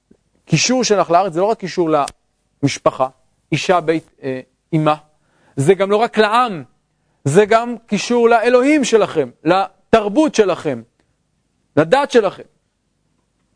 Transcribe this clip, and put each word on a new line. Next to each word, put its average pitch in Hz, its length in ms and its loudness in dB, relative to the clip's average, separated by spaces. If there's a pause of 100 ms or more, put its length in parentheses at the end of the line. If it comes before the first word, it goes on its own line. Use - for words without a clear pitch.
(440)
הקישור 240 400 -2
שלך 180 260 0
לארץ, 175 220 2
זה 165 80 -4
לא 196 60 0
רק 220 120 -2
קישור 175 300 -4 (760)
למשפחה, 135 460 -2 (440)
אישה 170 280 0
בית, 160 300 -4 (120)
אה, 131 180 -8 (360)
אמה, 156 180 0 (640)
זה 143 180 2
גם 190 160 -2
לא 208 60 4
רק 226 220 -2
לעם, 214 460 -2 (600)
זה 170 200 2
גם 226 320 0 (100)
קישור 233 420 0
לאלוהים 247 560 2
שלכם, 160 460 0 (140)
לתרבות 202 920 0
שלכם, 156 480 0 (920)
לדת 262 340 0
שלכם. 208 320 0 (1120)